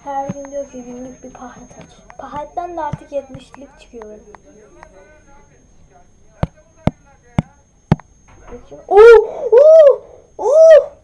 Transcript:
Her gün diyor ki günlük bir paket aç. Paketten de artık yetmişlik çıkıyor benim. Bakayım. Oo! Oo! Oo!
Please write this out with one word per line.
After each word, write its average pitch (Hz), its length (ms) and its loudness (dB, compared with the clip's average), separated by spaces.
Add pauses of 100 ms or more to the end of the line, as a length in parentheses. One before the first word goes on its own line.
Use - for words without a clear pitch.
Her 277 260 -14
gün 277 220 -18
diyor 277 200 -16
ki 254 120 -20
günlük 254 400 -20
bir 254 100 -20
paket 247 460 -20
aç. - 380 -20
Paketten 302 600 -18
de 320 40 -14
artık 302 300 -18
yetmişlik 262 680 -20
çıkıyor 233 240 -20
benim. 214 300 -20 (4000)
Bakayım. - 460 -20
Oo! 392 120 -2 (520)
Oo! 587 500 2 (360)
Oo! 622 540 2 (120)